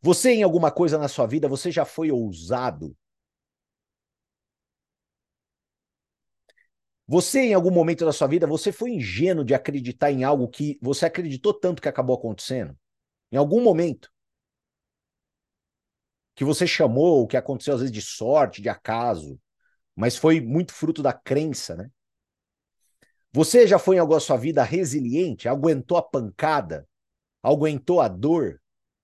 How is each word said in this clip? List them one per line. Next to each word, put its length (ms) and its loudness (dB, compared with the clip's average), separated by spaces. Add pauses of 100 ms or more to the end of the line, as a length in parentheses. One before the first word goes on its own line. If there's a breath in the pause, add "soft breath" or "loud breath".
Você, 320 4
em 100 4
alguma 280 4
coisa 280 0
na 80 -2
sua 200 -2
vida, 200 -2
você 240 -4
já 140 0
foi 260 -6
ousado? 840 -4 (4000)
Você, 340 2
em 140 2
algum 160 2
momento 340 2
da 80 2
sua 140 -2
vida, 220 0
você 240 -2
foi 180 -8
ingênuo 540 -2
de 100 0
acreditar 560 -2
em 140 -2
algo 240 0
que 340 -6
você 240 -2
acreditou 480 -2
tanto 260 -4
que 80 -4
acabou 280 -2
acontecendo? 600 -8 (540)
Em 60 -4
algum 260 2
momento 480 2 (2250)
que 100 -4
você 220 0
chamou, 560 2
o 40 0
que 100 -4
aconteceu 380 -4
às 60 -2
vezes 120 -4
de 100 -10
sorte, 580 0
de 80 -6
acaso, 720 -6 (560)
mas 220 -2
foi 240 4
muito 320 -4
fruto 300 -4
da 100 0
crença, 640 -6
né? 140 -14 (1400)
Você 320 6
já 120 6
foi 180 4
em 20 4
alguma 220 4
sua 160 -2
vida 260 0
resiliente, 840 -2
aguentou 480 0
a 60 2
pancada, 840 -4 (560)
aguentou 580 0
a 80 2
dor? 520 -2 (440)